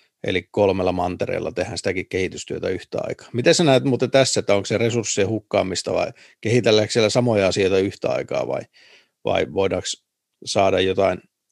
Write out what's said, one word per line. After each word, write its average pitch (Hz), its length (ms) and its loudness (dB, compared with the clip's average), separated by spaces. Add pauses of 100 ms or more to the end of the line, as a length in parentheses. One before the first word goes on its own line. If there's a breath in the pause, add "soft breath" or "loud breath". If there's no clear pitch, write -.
(240)
Eli 92 280 -4
kolmella 95 400 0
mantereella 90 600 -4
tehdään 87 260 -6
sitäkin 92 320 -6
kehitystyötä 90 600 -6
yhtä - 320 -8
aikaa. - 320 -10
Miten 127 220 4
sä 175 80 2
näet 131 200 4
muuten 123 280 0
tässä, 135 280 4
että 101 160 2
onko 98 100 0
se 107 120 0
resurssien 110 520 0
hukkaamista 95 640 -2
vai 87 180 0 (300 soft breath)
kehitelläänkö 107 500 2
siellä 110 180 2
samoja 110 380 2
asioita 95 320 2
yhtä 98 300 -2
aikaa 64 380 -4
vai, 65 140 -4 (640 soft breath)
vai 92 280 0
voidaanko 95 340 -2 (580)
saada 98 340 2
jotain, 92 400 2 (320)